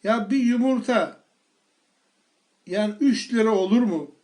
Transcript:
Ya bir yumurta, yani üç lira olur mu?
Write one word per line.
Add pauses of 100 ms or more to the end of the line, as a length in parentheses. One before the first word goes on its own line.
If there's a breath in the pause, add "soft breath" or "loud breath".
Ya
bir
yumurta, (1500)
yani
üç
lira
olur
mu?